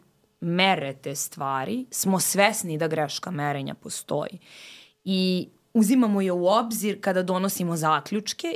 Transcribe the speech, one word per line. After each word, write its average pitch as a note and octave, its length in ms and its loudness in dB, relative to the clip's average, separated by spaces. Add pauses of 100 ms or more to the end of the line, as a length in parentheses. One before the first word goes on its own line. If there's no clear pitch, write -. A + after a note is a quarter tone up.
(420)
mere E3+ 520 2
te C#3 220 -8
stvari, C#3 760 -4
smo F#3+ 280 2
svesni G3 580 0
da D#3+ 100 0
greška D#3 440 -4
merenja C#3+ 420 -4
postoji. - 680 -6 (640)
I F#3 440 0 (260)
uzimamo A3 480 4
je F#3+ 100 0
u F3+ 160 2
obzir G#3 540 2
kada F#3 220 2
donosimo F#3 520 0
zaključke E3 800 -2